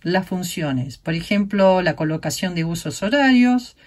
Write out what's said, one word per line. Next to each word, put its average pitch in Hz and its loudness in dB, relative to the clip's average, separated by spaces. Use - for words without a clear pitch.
las 185 0
funciones. 151 -4
Por 160 -6
ejemplo, 196 2
la 170 -2
colocación 160 -4
de 165 -2
usos 165 -6
horarios, 247 2